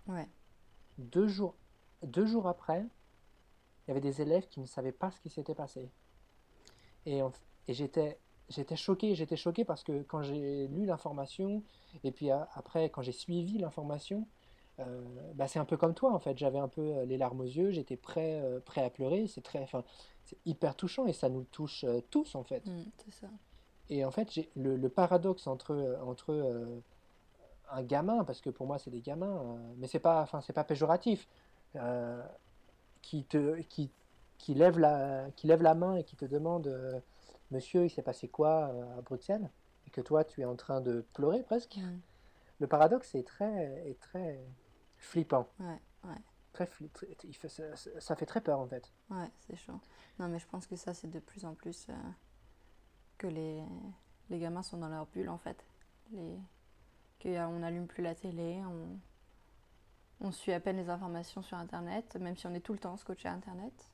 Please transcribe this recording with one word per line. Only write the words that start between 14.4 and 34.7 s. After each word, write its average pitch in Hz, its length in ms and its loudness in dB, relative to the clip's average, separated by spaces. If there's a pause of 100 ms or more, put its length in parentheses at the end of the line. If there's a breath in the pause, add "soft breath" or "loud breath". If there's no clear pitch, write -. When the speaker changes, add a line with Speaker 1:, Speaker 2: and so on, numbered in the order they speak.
Speaker 2:
euh, 123 220 -8 (340)
bah, 139 120 0
c'est 160 120 -2
un 147 40 4
peu 151 140 0
comme 165 160 6
toi, 254 200 4
en 175 60 4
fait. - 180 -2
J'avais 139 220 2
un 139 80 0
peu, 156 140 -6
euh, 143 240 0
les 131 120 0
larmes 131 220 2
aux 127 60 -2
yeux, 165 260 2
j'étais 139 240 -2
prêt, 156 460 -2
euh, 127 180 0
prêt - 240 -2
à 123 60 2
pleurer. 160 360 0
C'est - 140 -6
très, - 240 -6
enfin, 127 220 -4 (400 loud breath)
c'est - 200 -18
hyper 151 300 0
touchant 247 300 -2
et 175 80 2
ça - 160 2
nous 131 140 -4
touche, - 420 -6
euh, 120 240 2
tous, - 260 0
en 127 80 -4
fait. 135 220 -6
Speaker 1:
Mm, 175 180 -8 (140)
c'est - 160 -20
ça. - 140 -16 (640 soft breath)
Speaker 2:
Et 139 140 0
en 131 80 0
fait, 220 220 -2
j'ai, 160 240 -2
le, 135 180 2
le 131 140 2
paradoxe 180 580 4
entre, 135 260 -2
euh, 135 300 0
entre, 123 300 -2
euh, 120 480 -2 (880)
un 131 140 -4
gamin, 165 420 4
parce 135 160 -6
que 139 80 -4
pour 131 180 -4
moi, 143 100 -2
c'est 131 140 -10
des 120 80 -8
gamins, 170 380 -4
euh, 117 400 -8
mais 127 100 -6
c'est 165 120 0
pas, 165 220 6
enfin, 147 200 -2
c'est - 100 -8
pas 151 140 0
péjoratif, 160 640 4 (480 soft breath)
euh, 120 440 -4 (800)
qui 147 220 -4
te, 151 380 2
qui, 147 280 -4 (480)
qui - 180 -2
lève 165 220 10